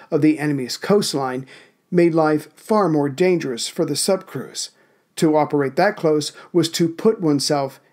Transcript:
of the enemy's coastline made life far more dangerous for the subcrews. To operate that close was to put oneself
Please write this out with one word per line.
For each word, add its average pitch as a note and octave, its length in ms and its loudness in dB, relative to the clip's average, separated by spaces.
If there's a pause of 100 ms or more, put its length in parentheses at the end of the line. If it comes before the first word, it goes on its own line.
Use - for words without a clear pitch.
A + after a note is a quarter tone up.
(100)
of D3+ 120 0
the D3+ 160 4
enemy's C#3 400 -4
coastline C3+ 680 -2 (440)
made E3+ 240 4
life D#3 400 2
far G#3 340 0
more D3 220 0
dangerous C#3+ 580 -2
for - 160 -4
the D3 100 -4
subcrews. - 760 -6 (460)
To D#3 200 2
operate C#3+ 400 0
that G3+ 200 2
close D3+ 360 0 (200)
was E3 180 2
to E3+ 180 0
put A3 320 0
oneself C#3+ 580 0 (140)